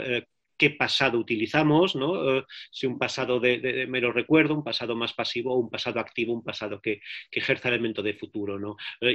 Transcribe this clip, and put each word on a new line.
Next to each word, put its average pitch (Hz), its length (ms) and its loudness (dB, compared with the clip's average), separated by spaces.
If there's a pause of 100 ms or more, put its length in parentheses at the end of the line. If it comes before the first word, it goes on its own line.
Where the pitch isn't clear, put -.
eh, 123 200 -4 (360)
qué 147 80 6
pasado 127 480 2
utilizamos, 151 800 2
¿no? 139 140 -2 (200)
Eh, 131 140 2 (260)
si - 160 -4
un 123 140 -2
pasado 123 400 0
de, 123 240 2
de, 127 100 0
de 127 140 -4
mero 127 260 0
recuerdo, 147 400 4
un 151 100 0
pasado 117 320 -4
más 117 180 -4
pasivo, 123 440 -2
un 117 140 2
pasado 117 280 -4
activo, 117 360 -2
un 117 80 -6
pasado 104 360 -6
que, 107 200 -4 (320)
que 120 80 -4
ejerza 127 300 0
elemento 113 340 0
de 104 100 -2
futuro, 101 460 -6
¿no? 101 160 -8 (240)
Eh, 120 160 2